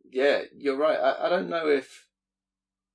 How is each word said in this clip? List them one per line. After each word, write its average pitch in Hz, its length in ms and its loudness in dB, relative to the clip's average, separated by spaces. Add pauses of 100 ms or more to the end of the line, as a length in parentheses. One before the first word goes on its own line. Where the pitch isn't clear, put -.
yeah, 131 320 2 (160)
you're 135 180 -2
right. 151 220 0
I, 135 300 0
I - 20 0
don't 180 200 -2
know 165 180 -4
if, - 400 -2 (880)